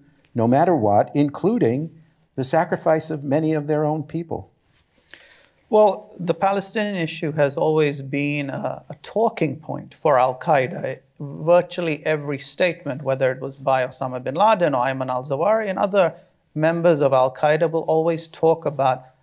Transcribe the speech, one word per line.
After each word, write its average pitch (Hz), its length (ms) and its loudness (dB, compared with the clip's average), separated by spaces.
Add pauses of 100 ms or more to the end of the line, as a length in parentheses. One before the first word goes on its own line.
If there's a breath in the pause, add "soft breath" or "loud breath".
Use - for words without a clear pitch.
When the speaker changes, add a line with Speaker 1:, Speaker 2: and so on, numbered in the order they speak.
(340 soft breath)
Speaker 1:
no 117 120 2
matter 156 300 4
what, 107 380 2
including 147 760 0 (460 soft breath)
the 131 80 -4
sacrifice 160 640 0
of 151 140 -6
many 156 300 0
of 147 120 -2
their 151 180 0
own 151 180 -2
people. 165 500 -10 (1160 soft breath)
Speaker 2:
Well, 214 480 4
the 170 140 -2
Palestinian 196 640 -2
issue 160 360 -4
has 143 260 0
always 156 420 0
been 143 480 -4
a, - 400 -8
a - 140 -16
talking 214 560 -2
point - 360 -12
for 143 240 2
Al-Qaeda. 131 840 0 (200)
Virtually 165 840 0
every 147 320 -2
statement, 160 640 -4
whether 135 300 0
it 131 80 -12
was 135 160 -12
by 135 300 0
Osama 127 360 -8
bin 135 120 -6
Laden 175 400 2
or 123 100 0
Ayman 131 260 -2
al-Zawahiri 151 580 -2
and 196 100 -4
other 190 360 0 (400 loud breath)
members 165 480 2
of 135 100 4
Al-Qaeda, 151 580 2
will 160 120 -2
always 160 460 0
talk 160 360 0
about 135 400 0 (180)